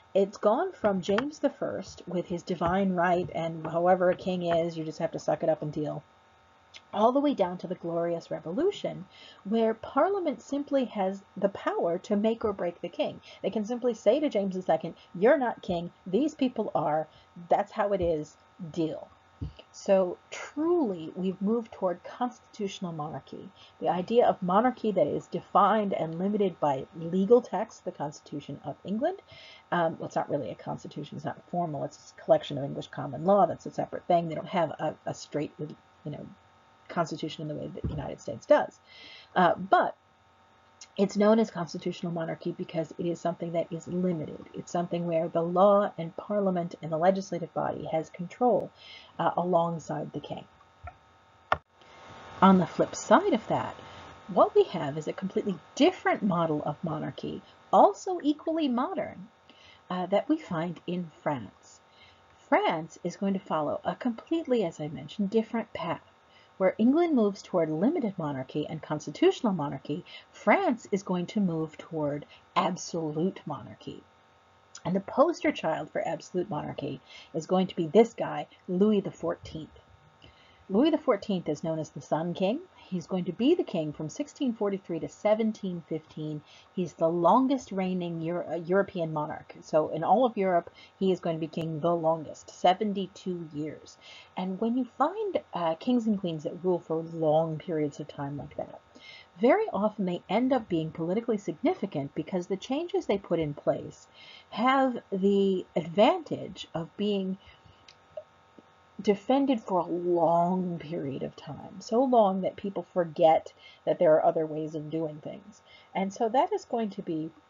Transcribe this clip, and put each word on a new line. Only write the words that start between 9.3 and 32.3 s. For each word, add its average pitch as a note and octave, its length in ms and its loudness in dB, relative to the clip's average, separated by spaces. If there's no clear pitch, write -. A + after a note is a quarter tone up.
where A3 320 2
Parliament E4 640 0
simply C#4 440 -2
has G3 380 -4
the G3 120 2
power A3+ 500 -2
to - 160 -2
make A3 280 0
or G#3 100 0
break F3+ 280 -6
the F3 80 -8
king. G3 320 -6
They G3 80 -2
can G#3+ 140 -2
simply A#3+ 280 -2
say A3+ 260 4
to D4 100 0
James G3 260 0
the F#3 80 -6
Second, E3 320 0
"You're A#3 240 6
not B3 240 -2
king, F3 300 -4
these C4 260 0
people B3 400 -2
are, D#3 340 0
that's - 240 2
how G3+ 220 0
it F#3 80 0
is, D#3 340 -2
deal." D#3 380 -4
So F#3+ 460 2
truly, C#4 840 -2
we've F#3 260 -2
moved A3+ 300 0
toward F3+ 320 -4
constitutional - 880 -6
monarchy, D#3+ 580 -10
the - 80 -2
idea F#3 400 4
of F#3+ 140 2
monarchy G#3+ 500 2
that G3 160 4
is - 200 -4
defined G3 640 2
and E3 260 -4
limited G3+ 400 0
by C#3 280 0
legal F#3+ 440 4
text, - 440 -6
the F3+ 80 -6
Constitution D3 720 -10
of C#3 180 -8
England. C#4+ 380 -2
Um, E3 260 0
well, D#3 100 -8
it's - 100 -4
not - 120 -2
really C#3+ 220 -2
a D#3+ 40 -8
constitution, - 600 -10
it's C#3+ 100 -10
not - 240 -8
formal, D#3+ 360 -4
it's - 320 -14
a - 40 -20
collection D3+ 360 2